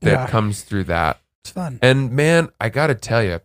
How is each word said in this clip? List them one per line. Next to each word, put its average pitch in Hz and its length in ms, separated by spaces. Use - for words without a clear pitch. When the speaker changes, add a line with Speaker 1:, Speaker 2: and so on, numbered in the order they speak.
Speaker 1:
that 104 120
Speaker 2:
Yeah. 131 160
Speaker 1:
comes 107 340
through 98 220
that. 85 340
Speaker 2:
It's - 100
fun. 156 300
Speaker 1:
And 131 300
man, 160 380
I 113 80
gotta 139 260
tell 113 300
you 87 200